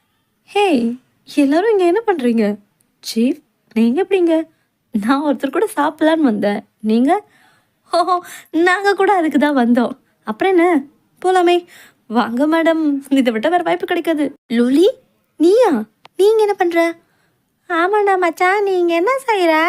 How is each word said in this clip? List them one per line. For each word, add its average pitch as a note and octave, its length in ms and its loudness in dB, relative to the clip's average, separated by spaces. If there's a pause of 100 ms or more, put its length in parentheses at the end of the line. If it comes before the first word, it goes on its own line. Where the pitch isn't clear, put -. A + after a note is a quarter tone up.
(500)
ஹே, G4+ 160 0 (600)
எல்லாரும் D#4 460 0
இங்க F#4 180 2
என்ன A4 160 0
பண்றீங்க? A#3+ 360 0 (600)
சீஃப், A#3+ 360 -2 (380)
நீங்க A#3+ 260 2
எப்படிங்க? F4 320 2 (580)
நான் B3 320 -2
ஒருத்தர் C4+ 300 -4
கூட G4+ 200 0
சாப்பிடலான்னு D#4 540 0
வந்தேன், G#3 300 -4 (300)
நீங்க? C4 280 2 (720)
ஓ, F4 260 0 (500)
நாங்க G4 320 0
கூட G4 120 2 (100)
அதுக்கு D4+ 240 0
தான் C#4+ 160 0
வந்தோம். A#3 340 0 (300)
அப்புறம் E4+ 300 -2
என்ன, E4+ 120 4 (540)
போலாமே. F4+ 340 2 (640)
வாங்க A#3+ 240 -2 (100)
மேடம், D#4+ 320 0 (380)
இதை A#3+ 100 0
விட்டா A3+ 240 -2
வேற F4 140 -2
வாய்ப்பு F4 220 -4
கிடைக்காது. E4 340 -2 (320)
லூலி, C#4 300 2 (520)
நீயா? G4 320 4 (480)
நீங்க G#4+ 260 4
என்ன G4+ 100 -2
பண்ற? E4+ 320 0 (800)
ஆமாண்டா G4 420 0 (100)
மச்சான், F#4 440 0
நீங்க F4+ 280 0
என்ன F4+ 180 0 (160)
செய்யற? F4+ 260 2 (140)